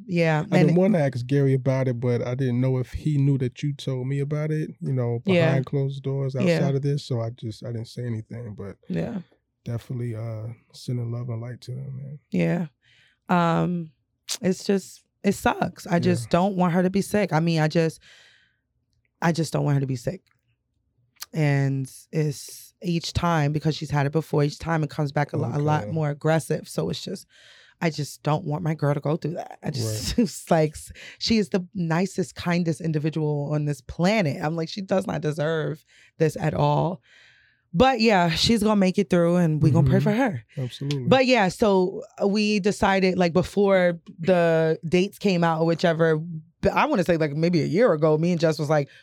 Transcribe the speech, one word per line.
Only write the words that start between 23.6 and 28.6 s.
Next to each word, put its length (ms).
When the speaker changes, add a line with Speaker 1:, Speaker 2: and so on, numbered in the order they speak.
Speaker 1:
she's 140
had 160
it 60
before, 320
each 140
time 240
it 80
comes 220
back 200
a 40
lo-, 160
a 60
lot 260
Speaker 2:
Okay. 80
Speaker 1:
more 180
aggressive. 580
So 200
it's 140
just, 240
I 100
just 320
don't 220
want 180